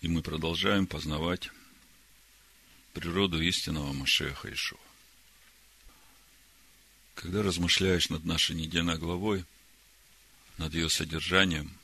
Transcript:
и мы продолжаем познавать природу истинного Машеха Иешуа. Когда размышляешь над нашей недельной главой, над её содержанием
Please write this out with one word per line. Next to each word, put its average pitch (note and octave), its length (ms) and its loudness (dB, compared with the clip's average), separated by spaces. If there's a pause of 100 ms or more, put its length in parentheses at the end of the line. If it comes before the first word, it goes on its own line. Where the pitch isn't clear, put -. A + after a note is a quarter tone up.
и E2 60 -2
мы E2 140 2
продолжаем E2 640 0
познавать D#2 640 -4 (1400)
природу E2+ 480 0
истинного D#2 500 -2
Машеха C#2 580 -2
Иешуа. - 280 -6 (2500)
Когда F2+ 260 -2
размышляешь F2+ 680 4
над D#2+ 140 -4
нашей E2 320 0
недельной E2 440 0
главой, F2+ 460 -2 (1120)
над D#2+ 160 -4
её E2 140 2
содержанием D#2+ 960 2